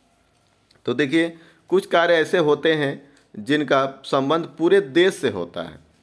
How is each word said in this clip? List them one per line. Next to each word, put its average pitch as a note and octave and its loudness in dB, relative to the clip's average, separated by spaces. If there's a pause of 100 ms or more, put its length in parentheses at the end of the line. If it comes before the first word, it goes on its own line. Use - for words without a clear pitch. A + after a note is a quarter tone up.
(880)
तो B2 -2
देखिए, D#3+ -2 (340)
कुछ G3 0
कार्य E3+ 2
ऐसे D#3+ 2
होते D3+ 2
हैं D3 -4 (240)
जिनका C3+ 0 (200)
संबंध D3 -2 (120)
पूरे F3 4
देश F3 2
से B2 -2
होता F2 -8
है। D#2+ -16 (240)